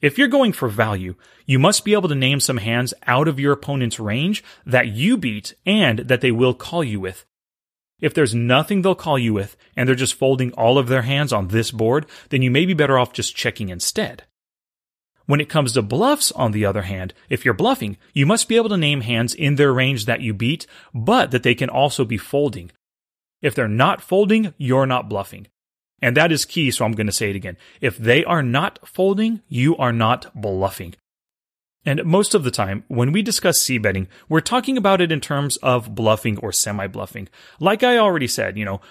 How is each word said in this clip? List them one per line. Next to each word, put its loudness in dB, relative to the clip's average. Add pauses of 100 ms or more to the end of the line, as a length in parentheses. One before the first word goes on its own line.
If 2
you're 4
going 2
for -4
value, -2 (320)
you 2
must 2
be 0
able 2
to -2
name 0
some -2
hands -2 (140)
out 2
of -2
your 2
opponent's -4
range -4 (220)
that 2
you 0
beat -6 (100)
and 2
that 0
they 2
will 4
call -4
you -4
with. -10 (800)
If 0
there's 2
nothing 2
they'll 2
call -2
you 0
with, -4 (180)
and 0
they're 4
just 0
folding 0
all 4
of 2
their 2
hands -2
on 0
this 0
board, 0 (240)
then 0
you 2
may 2
be 0
better 4
off 0
just -6
checking -6
instead. -6 (1000)
When 2
it -6
comes 0
to 0
bluffs, 0
on 0
the 0
other -2
hand, -8 (160)
if -4
you're 2
bluffing, -2 (160)
you 0
must 2
be 2
able 2
to -2
name 0
hands -2
in 0
their 4
range 0
that -2
you -4
beat, -4 (260)
but 0
that 0
they 4
can -4
also 0
be -4
folding. -4 (680)
If -2
they're 0
not 0
folding, 2
you're 2
not -2
bluffing. -8 (580)
And 2
that 4
is -2
key, -2
so -2
I'm 0
gonna -2
say -2
it -4
again. -12 (240)
If -2
they 2
are 0
not -2
folding, 0
you 2
are 0
not 0
bluffing. -4 (880)
And -2
most 2
of 2
the -2
time, -4
when 0
we 2
discuss 0
C -2
betting, -2 (200)
we're 2
talking -2
about 2
it 0
in -2
terms -4
of 0
bluffing 0
or -8
semi-bluffing. -6 (320)
Like 2
I 4
already 2
said, -4
you -4
know, -6 (100)